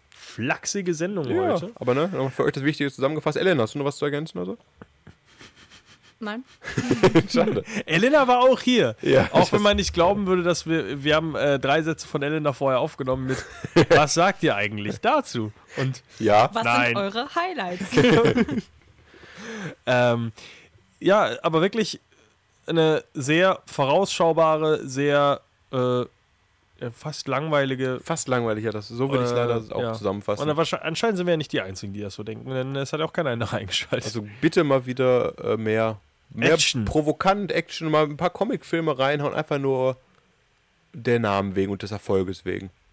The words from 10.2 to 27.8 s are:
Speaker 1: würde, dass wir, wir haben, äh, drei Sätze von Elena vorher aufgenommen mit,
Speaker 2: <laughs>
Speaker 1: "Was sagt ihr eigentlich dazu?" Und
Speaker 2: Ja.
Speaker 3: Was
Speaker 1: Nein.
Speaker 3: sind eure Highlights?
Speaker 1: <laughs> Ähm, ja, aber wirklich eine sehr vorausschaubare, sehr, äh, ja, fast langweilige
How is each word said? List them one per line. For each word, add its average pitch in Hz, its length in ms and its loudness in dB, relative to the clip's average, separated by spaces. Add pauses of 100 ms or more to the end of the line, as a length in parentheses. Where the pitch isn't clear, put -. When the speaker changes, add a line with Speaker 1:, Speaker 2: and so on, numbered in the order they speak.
Speaker 1:
würde, 180 160 2
dass 170 240 -2
wir, 139 360 -2
wir 147 120 2
haben, 160 200 -2
äh, 139 240 2
drei 139 220 2
Sätze 156 260 -4
von 151 140 -6
Elena 147 320 -2
vorher 135 280 0
aufgenommen 131 460 -4
mit, 131 180 -4 (280)
Speaker 2:
<laughs> 160 160 6
Speaker 1:
"Was 151 240 6
sagt 175 300 2
ihr 139 120 2
eigentlich 104 440 -4
dazu?" 165 520 -2 (260)
Und 131 260 -4 (160)
Speaker 2:
Ja. 107 340 6
Speaker 3:
Was 226 120 -2
Speaker 1:
Nein. 120 220 2
Speaker 3:
sind 120 100 0
eure 196 360 -4
Highlights? 202 520 -4
Speaker 1:
<laughs> 226 800 2 (1200)
Ähm, 120 460 2 (680)
ja, 185 320 4 (120)
aber 160 180 2
wirklich 202 380 -2 (680)
eine 156 380 2 (100)
sehr 160 520 2
vorausschaubare, 156 1200 2
sehr, 143 540 2 (300)
äh, 127 300 0
ja, - 60 -6 (880)
fast - 320 -12
langweilige 135 760 0